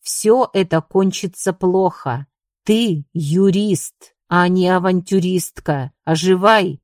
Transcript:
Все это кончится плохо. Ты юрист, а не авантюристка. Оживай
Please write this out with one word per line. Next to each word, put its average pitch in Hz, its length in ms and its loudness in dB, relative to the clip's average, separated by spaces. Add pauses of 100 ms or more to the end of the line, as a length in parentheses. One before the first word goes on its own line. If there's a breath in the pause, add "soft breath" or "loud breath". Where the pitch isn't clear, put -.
Все 240 520 0
это 175 280 0
кончится 185 720 -2
плохо. 180 760 -2 (380)
Ты 214 480 0
юрист, 185 1000 -2 (140)
а 180 200 2
не 180 200 2
авантюристка. 180 1200 -2 (120)
Оживай 185 800 2